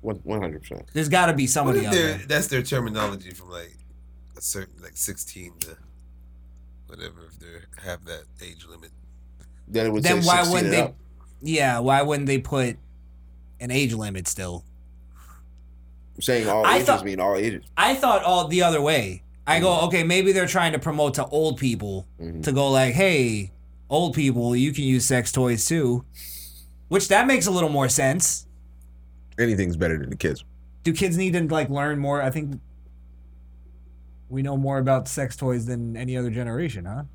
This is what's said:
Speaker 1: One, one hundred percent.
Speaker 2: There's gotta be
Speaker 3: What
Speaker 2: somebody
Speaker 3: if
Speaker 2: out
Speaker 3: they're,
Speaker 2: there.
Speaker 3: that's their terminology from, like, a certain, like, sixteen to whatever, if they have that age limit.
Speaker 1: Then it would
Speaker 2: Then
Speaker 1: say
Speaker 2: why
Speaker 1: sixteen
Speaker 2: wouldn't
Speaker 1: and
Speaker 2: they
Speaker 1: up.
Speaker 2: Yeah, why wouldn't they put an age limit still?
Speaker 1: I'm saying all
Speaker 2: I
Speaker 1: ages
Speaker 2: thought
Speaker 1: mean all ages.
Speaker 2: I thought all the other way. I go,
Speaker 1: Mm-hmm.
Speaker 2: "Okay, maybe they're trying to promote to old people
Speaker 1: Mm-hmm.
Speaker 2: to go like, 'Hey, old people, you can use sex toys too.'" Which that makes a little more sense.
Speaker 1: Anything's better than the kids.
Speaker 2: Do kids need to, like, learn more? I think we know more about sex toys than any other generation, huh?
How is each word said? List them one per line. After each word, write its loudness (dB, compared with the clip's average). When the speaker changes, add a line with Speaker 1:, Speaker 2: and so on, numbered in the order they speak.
Speaker 1:
One, -6
one -4
hundred -8
percent. -14
Speaker 2:
There's -2
gotta 4
be 0
Speaker 3:
What 0
Speaker 2:
somebody 2
Speaker 3:
if -2
Speaker 2:
out 0
Speaker 3:
they're, 0
Speaker 2:
there. -14
Speaker 3:
that's 0
their 0
terminology -4
from, -20
like, -14
a -18
certain, -8
like, -18
sixteen -10
to -12
whatever, -18
if -20
they -20
have -10
that -14
age -20
limit. -20
Speaker 1:
Then 0
it 0
would 0
Speaker 2:
Then 4
Speaker 1:
say 4
Speaker 2:
why 8
Speaker 1:
sixteen 2
Speaker 2:
wouldn't 2
Speaker 1:
and -
Speaker 2:
they 2
Speaker 1:
up. -12
Speaker 2:
Yeah, 0
why 4
wouldn't -2
they 2
put -2
an -10
age 0
limit -6
still? -8
Speaker 1:
I'm -10
saying 2
all 4
Speaker 2:
I 6
Speaker 1:
ages 2
Speaker 2:
thought 4
Speaker 1:
mean -6
all 2
ages. -2
Speaker 2:
I 4
thought 2
all 2
the 2
other 4
way. 0
I 4
go, 2
Speaker 1:
Mm-hmm. 2
Speaker 2:
"Okay, 0
maybe 4
they're 2
trying 0
to -2
promote 0
to -4
old 0
people -4
Speaker 1:
Mm-hmm. -10
Speaker 2:
to -2
go 2
like, 4
'Hey, 2
old 0
people, 2
you 2
can -4
use 2
sex 0
toys 0
too.'" 0
Which 0
that 6
makes 4
a 0
little 2
more 2
sense. 0
Speaker 1:
Anything's 2
better 0
than -8
the -10
kids. -4
Speaker 2:
Do 0
kids 0
need 0
to, 0
like, 0
learn -2
more? -2
I 0
think -6
we -4
know -2
more 0
about 2
sex -4
toys -2
than -6
any -4
other -2
generation, -4
huh? -8